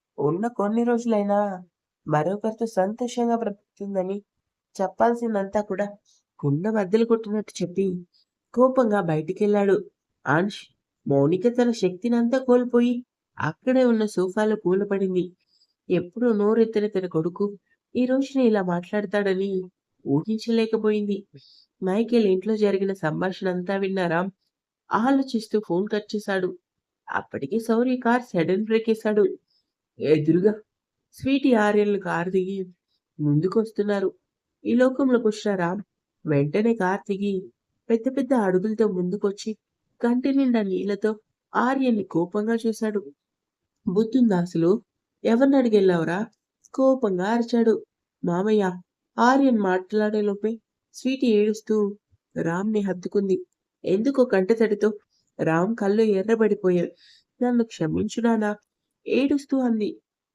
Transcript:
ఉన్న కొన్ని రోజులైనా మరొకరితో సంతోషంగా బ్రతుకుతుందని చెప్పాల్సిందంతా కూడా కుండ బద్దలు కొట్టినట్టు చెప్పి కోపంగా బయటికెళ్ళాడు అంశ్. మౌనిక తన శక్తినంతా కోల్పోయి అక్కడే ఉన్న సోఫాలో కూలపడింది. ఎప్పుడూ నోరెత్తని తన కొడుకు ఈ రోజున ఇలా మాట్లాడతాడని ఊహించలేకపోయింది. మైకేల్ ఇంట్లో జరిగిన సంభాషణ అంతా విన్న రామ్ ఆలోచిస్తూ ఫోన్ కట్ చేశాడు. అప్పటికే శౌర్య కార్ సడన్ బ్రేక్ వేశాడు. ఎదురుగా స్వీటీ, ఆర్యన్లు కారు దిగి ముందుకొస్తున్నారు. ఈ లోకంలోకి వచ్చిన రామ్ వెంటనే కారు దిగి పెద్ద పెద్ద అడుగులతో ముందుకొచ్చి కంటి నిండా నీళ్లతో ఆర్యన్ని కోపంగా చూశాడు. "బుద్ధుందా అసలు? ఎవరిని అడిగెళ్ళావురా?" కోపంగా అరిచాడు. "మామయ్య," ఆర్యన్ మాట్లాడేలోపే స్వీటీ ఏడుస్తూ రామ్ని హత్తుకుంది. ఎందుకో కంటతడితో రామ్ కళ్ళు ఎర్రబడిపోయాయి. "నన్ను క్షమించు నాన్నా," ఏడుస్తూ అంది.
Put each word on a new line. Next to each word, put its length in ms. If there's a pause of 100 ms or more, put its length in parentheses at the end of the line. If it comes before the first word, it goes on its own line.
(180)
ఉన్న 300
కొన్ని 360
రోజులైనా 540 (680)
మరొకరితో 600
సంతోషంగా 720
బ్రతుకుతుందని 800 (600)
చెప్పాల్సిందంతా 840
కూడా 260 (540)
కుండ 300
బద్దలు 340
కొట్టినట్టు 480
చెప్పి 340 (680)
కోపంగా 460
బయటికెళ్ళాడు 760 (480)
అంశ్. 360 (460)
మౌనిక 400 (100)
తన 140
శక్తినంతా 680
కోల్పోయి 560 (440)
అక్కడే 460
ఉన్న 220
సోఫాలో 500
కూలపడింది. 680 (640)
ఎప్పుడూ 440
నోరెత్తని 560
తన 180
కొడుకు 380 (500)
ఈ 120
రోజున 340
ఇలా 220
మాట్లాడతాడని 880 (540)
ఊహించలేకపోయింది. 1120 (640)
మైకేల్ 440
ఇంట్లో 300
జరిగిన 360
సంభాషణ 560
అంతా 280
విన్న 300
రామ్ 240 (600)
ఆలోచిస్తూ 680
ఫోన్ 280
కట్ 220
చేశాడు. 380 (600)
అప్పటికే 500
శౌర్య 380
కార్ 260
సడన్ 420
బ్రేక్ 240
వేశాడు. 360 (760)
ఎదురుగా 540 (640)
స్వీటీ, 380
ఆర్యన్లు 440
కారు 320
దిగి 280 (600)
ముందుకొస్తున్నారు. 920 (540)
ఈ 100
లోకంలోకి 520
వచ్చిన 280
రామ్ 280 (420)
వెంటనే 500
కారు 340
దిగి 260 (540)
పెద్ద 200
పెద్ద 260
అడుగులతో 540
ముందుకొచ్చి 640 (500)
కంటి 320
నిండా 300
నీళ్లతో 480 (420)
ఆర్యన్ని 520
కోపంగా 520
చూశాడు. 440 (880)
"బుద్ధుందా 520
అసలు? 320 (540)
ఎవరిని 320
అడిగెళ్ళావురా?" 640 (560)
కోపంగా 560
అరిచాడు. 440 (480)
"మామయ్య," 420 (520)
ఆర్యన్ 420
మాట్లాడేలోపే 920 (420)
స్వీటీ 320
ఏడుస్తూ 500 (600)
రామ్ని 440
హత్తుకుంది. 560 (480)
ఎందుకో 400
కంటతడితో 640 (500)
రామ్ 380
కళ్ళు 360
ఎర్రబడిపోయాయి. 800 (500)
"నన్ను 240
క్షమించు 560
నాన్నా," 300 (560)
ఏడుస్తూ 520
అంది. 320 (440)